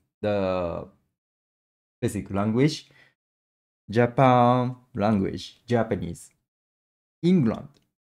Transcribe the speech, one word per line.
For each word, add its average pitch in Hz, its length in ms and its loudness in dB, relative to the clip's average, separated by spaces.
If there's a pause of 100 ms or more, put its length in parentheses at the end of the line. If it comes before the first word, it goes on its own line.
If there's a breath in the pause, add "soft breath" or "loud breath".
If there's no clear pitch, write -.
(200)
the 92 680 -4 (1120)
basic 101 300 -6
language, 110 600 0 (1000 soft breath)
Japan 123 840 2 (180)
language, 101 720 -2
Japanese, 98 640 -4 (920)
England, 160 460 2 (400)